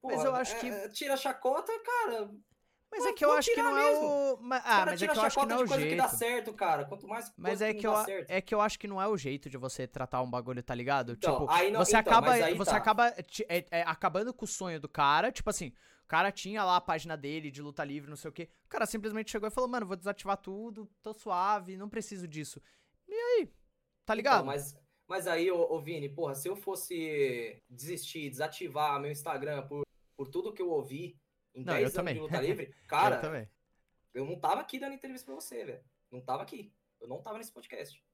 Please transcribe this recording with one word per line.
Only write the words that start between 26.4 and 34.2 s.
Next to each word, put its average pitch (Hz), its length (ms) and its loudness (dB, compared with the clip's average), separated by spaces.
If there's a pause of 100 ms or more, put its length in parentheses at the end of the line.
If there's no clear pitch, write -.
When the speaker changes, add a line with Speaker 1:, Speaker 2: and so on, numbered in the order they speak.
Speaker 2:
eu 196 80 -2
fosse 151 1120 -2
desistir, 143 640 -8
desativar 147 680 -2
meu 143 120 -4
Instagram 143 560 -4
por, 143 140 -6 (340)
por 135 120 -8
tudo 185 260 -6
que 196 80 -10
eu 175 80 -2
ouvi 151 480 -4 (380)
em 131 80 -12
Speaker 1:
Não, 165 100 -2
Speaker 2:
dez - 80 2
Speaker 1:
eu - 40 6
Speaker 2:
anos 139 80 0
Speaker 1:
também. 165 220 0
Speaker 2:
de 107 40 -4
luta - 220 -2
livre, 151 240 0
Speaker 1:
<laughs> - 180 -20
Eu - 40 -20
Speaker 2:
cara, - 320 4
Speaker 1:
também. 151 280 -6 (680)
Speaker 2:
eu 135 120 -4